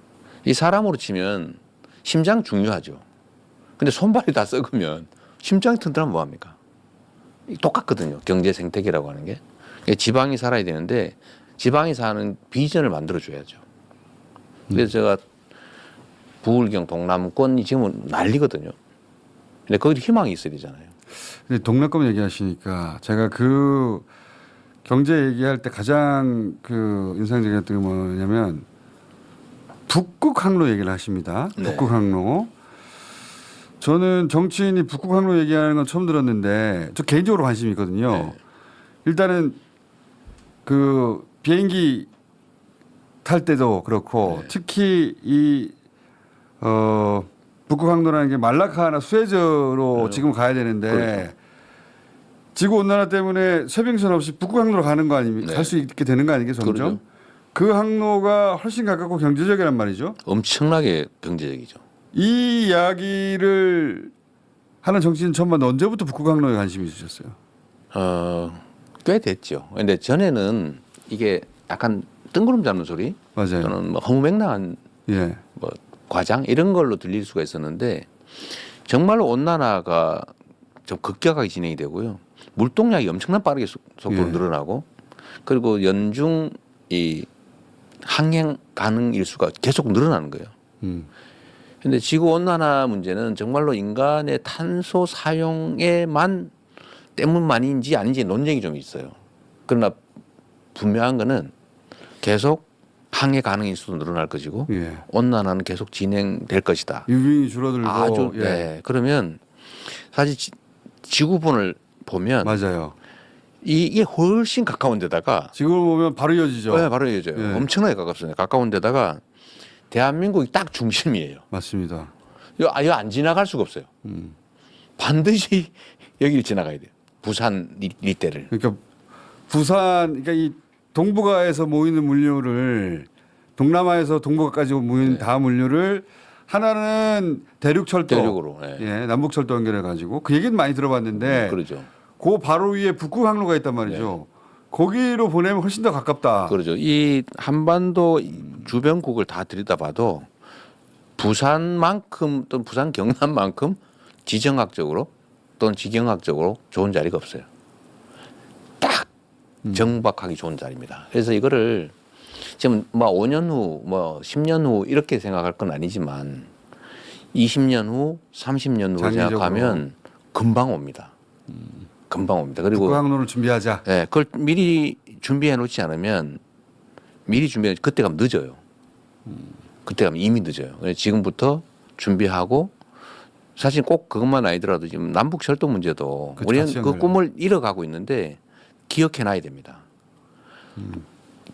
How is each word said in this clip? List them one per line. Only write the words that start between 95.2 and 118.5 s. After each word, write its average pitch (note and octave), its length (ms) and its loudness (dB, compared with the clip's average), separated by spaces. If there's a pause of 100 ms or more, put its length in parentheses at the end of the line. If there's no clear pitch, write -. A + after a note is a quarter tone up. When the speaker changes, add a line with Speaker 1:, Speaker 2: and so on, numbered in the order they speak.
Speaker 1:
때문만인지 C#3 800 2
아닌지 B2 280 0
논쟁이 B2 380 0
좀 D#2+ 140 -4
있어요. C2+ 360 -14 (540)
그러나 A2+ 260 2 (800)
분명한 A#2 440 2
거는 A2 340 0 (720)
계속 A#2 460 0 (440)
항해 C3+ 300 2
가능 G#2 260 -2
일수도 F#2 320 -6
늘어날 D#2+ 280 -4
것이고 D2+ 440 -8
Speaker 2:
예. E2 260 -4 (120)
Speaker 1:
온난화는 G#2 540 0
계속 F#2 280 -8
진행될 G2 720 -2
것이다. - 460 -4
Speaker 2:
유빙이 C3 420 4
줄어들고, B2 380 -4
Speaker 1:
아주, G#2 480 0
Speaker 2:
예. A2 40 -8
Speaker 1:
네. E2+ 440 -2
그러면 B2 560 0 (720)
사실 C#3+ 260 0
지-, - 140 -10 (520)
지구본을 D3+ 720 2 (300)
보면 G2 400 0
Speaker 2:
맞아요. F#2 480 -2 (680)
Speaker 1:
이, D#3+ 220 2
이게 G#3 160 0
훨씬 G#3+ 640 2
가까운 A2+ 340 0
데다가 E2+ 520 -2
Speaker 2:
지구를 E3+ 300 2
보면 E3 340 2
바로 D3+ 180 2
이어지죠. B2+ 420 0
Speaker 1:
네, E3 140 2
바로 B2+ 180 0
이어져요. F2 300 -2
Speaker 2:
예. G#2 160 -2
Speaker 1:
엄청나게 C#3+ 420 0
가깝습니다. E2+ 400 -8
가까운 A#2 360 0